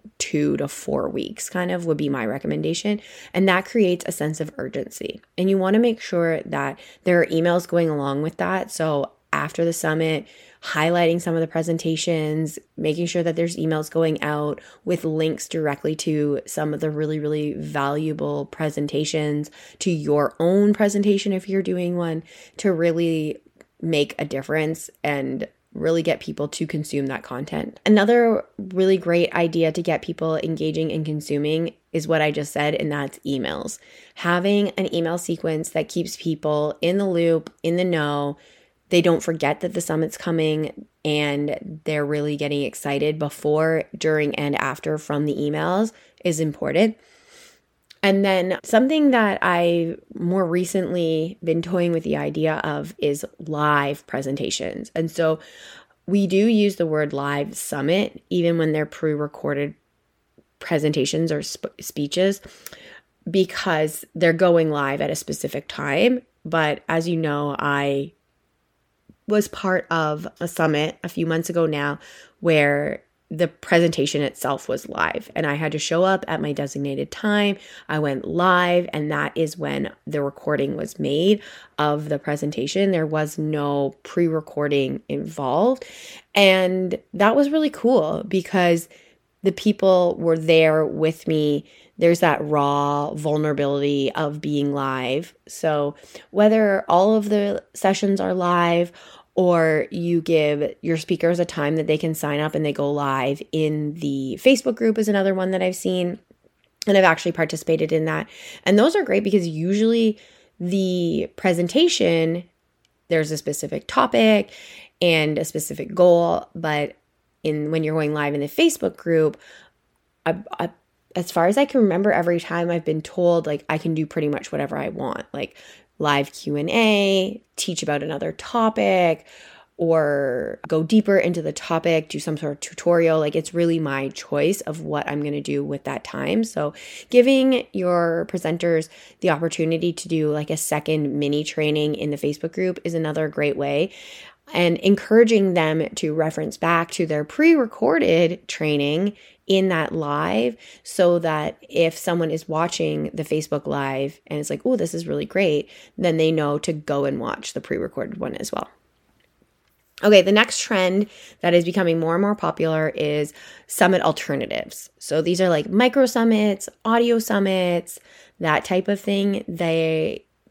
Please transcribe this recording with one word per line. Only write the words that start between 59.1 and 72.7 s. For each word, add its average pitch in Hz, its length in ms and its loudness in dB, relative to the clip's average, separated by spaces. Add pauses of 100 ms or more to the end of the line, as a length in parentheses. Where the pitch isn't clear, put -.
presentations 156 720 0
or 147 100 -4
sp-, - 400 -12
speeches, 180 600 -2 (920)
because 170 800 0
they're 165 200 4
going 170 360 4
live 143 320 -2
at 147 80 -2
a 151 60 -2
specific - 520 -8
time. 190 540 0 (240)
But 156 420 0
as 165 200 0
you 170 100 0
know, 147 400 -2
I 143 560 -2 (1120)
was 208 200 2
part 185 420 -2
of 160 380 -2 (120)
a 175 80 -4
summit 156 560 0
a 175 60 -8
few 170 160 -4
months 165 240 -2
ago 170 160 0
now 147 320 -2 (420)
where 147 640 2 (360)